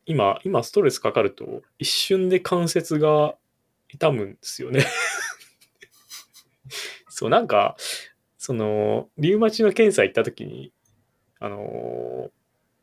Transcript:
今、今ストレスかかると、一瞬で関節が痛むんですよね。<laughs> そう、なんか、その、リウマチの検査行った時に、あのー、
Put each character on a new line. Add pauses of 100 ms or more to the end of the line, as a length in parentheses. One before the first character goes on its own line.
今、
今
ス
ト
レ
ス
か
か
る
と、 (160)
一
瞬
で
関
節
が (540)
痛
む
ん
で
す
よ
ね。 (1120)
<laughs>
そ
う、
な
ん
か、 (640)
そ
の、
リ
ウ
マ
チ
の
検
査
行
っ
た
時
に、 (680)
あ
の
ー、 (520)